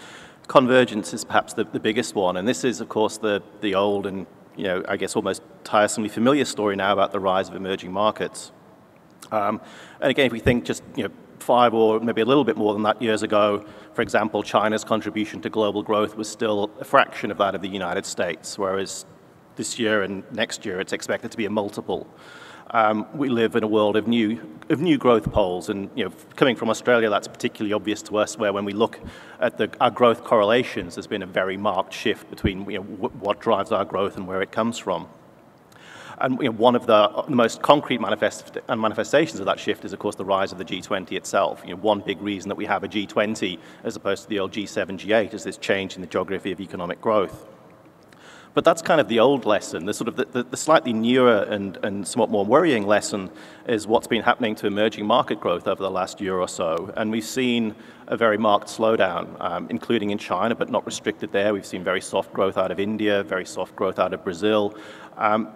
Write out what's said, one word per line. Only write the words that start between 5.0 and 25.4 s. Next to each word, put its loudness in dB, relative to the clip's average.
almost -2
tiresomely 2
familiar 2
story 0
now 2
about 2
the -4
rise 0
of -12
emerging -6
markets. -2
Um, 0
and 0
again, 4
if 0
we -6
think 2
just, -4
you -2
know, -6
five 6
or 4
maybe 0
a 2
little 4
bit 0
more 2
than -2
that 2
years 0
ago, 2
for -2
example, 0
China's 2
contribution -4
to -6
global 0
growth 0
was -8
still -2
a -12
fraction 2
of -4
that 2
of -8
the -6
United -4
States, -6
whereas -4
this -8
year 2
and -6
next -4
year -4
it's -8
expected -4
to -16
be -2
a -2
multiple. -4
Um, 2
we -2
live 2
in 2
a 0
world 4
of 0
new, 0
of 2
new 4
growth 4
poles, 0